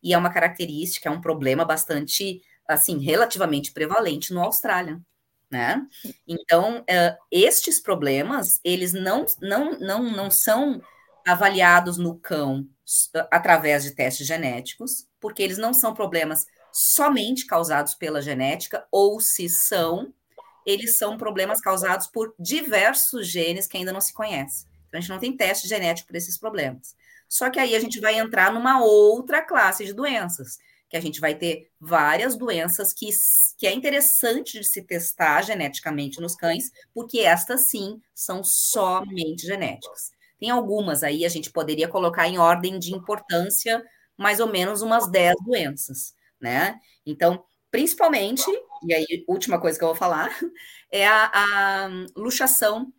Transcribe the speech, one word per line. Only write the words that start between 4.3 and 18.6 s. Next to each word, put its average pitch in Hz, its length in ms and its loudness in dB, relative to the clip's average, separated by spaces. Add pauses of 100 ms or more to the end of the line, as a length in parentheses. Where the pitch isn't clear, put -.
no 175 80 0
Austrália, 180 580 -2 (500)
né? 135 360 -2 (420)
Então, 180 600 2
eh, 170 280 4 (140)
estes 233 480 4
problemas, 175 840 0
eles 180 300 -2
não, 190 320 -2 (160)
não, 254 380 -2
não, 202 320 -4
não 196 200 -4
são 240 500 2 (460)
avaliados 180 680 6
no 170 220 -2
cão 139 480 -2 (200)
s-, - 220 0 (220)
através 147 520 4
de 139 80 -8
testes 131 360 -2
genéticos, 151 800 -6 (120)
porque 208 240 -4
eles 190 140 -2
não 226 160 -2
são 240 200 2
problemas 165 520 -2 (260)
somente 262 720 2
causados 156 500 0
pela 151 260 -4
genética, 139 680 -4